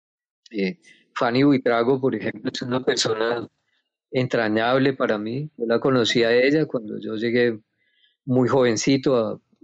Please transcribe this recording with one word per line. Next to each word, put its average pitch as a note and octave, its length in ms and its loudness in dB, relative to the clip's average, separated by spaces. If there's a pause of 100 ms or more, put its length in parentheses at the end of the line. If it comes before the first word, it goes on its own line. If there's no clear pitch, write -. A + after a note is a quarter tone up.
(500)
eh, F#2+ 280 -4 (360)
Fanny B2 280 0
Buitrago, C3 580 2
por C3 140 0
ejemplo, A#2 380 -6
es - 100 -12
una B2+ 220 -4
persona A#2 640 -2 (640)
entrañable B2 840 0
para A2+ 260 -2
mí. B2 380 -8
Yo A#2 100 -6
la A#2 140 0
conocí B2+ 420 2
a A2+ 100 2
ella C#3 340 4
cuando G#2+ 340 -8
yo G#2+ 160 -8
llegué A#2 440 0 (640)
muy B2+ 240 2
jovencito C3 680 2
a, A2 160 0 (320)